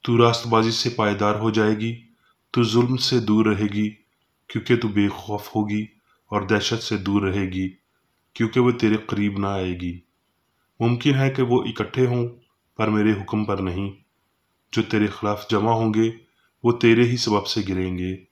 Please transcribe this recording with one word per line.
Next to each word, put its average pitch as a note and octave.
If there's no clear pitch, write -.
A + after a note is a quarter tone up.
تو A#2
راست A#2
بازی A2+
سے A#2
پائیدار G#2
ہو A2
جائے G#2+
گی، A2+
تو A#2+
ظلم B2
سے B2
دور G#2+
رہے G#2+
گی، G#2
کیونکہ A#2
تو A2+
بے G2+
خوف -
ہوگی G#2+
اور G#2
دہشت G#2
سے G#2+
دور G2+
رہے G2
گی، F#2+
کیونکہ A#2
وہ B2
تیرے A2
قریب G#2
نہ G2
آئے F#2
گی۔ F2+
ممکن A#2+
ہے C3+
کہ C3
وہ A#2+
اکٹھے B2+
ہوں، B2
پر A2
میرے G#2+
حکم G#2
پر G2+
نہیں۔ F#2+
جو A2+
تیرے G#2+
خلاف G#2
جمع A2
ہوں A2
گے، A2+
وہ A#2+
تیرے A#2+
ہی A#2+
سبب G#2
سے -
گریں F#2
گے۔ F#2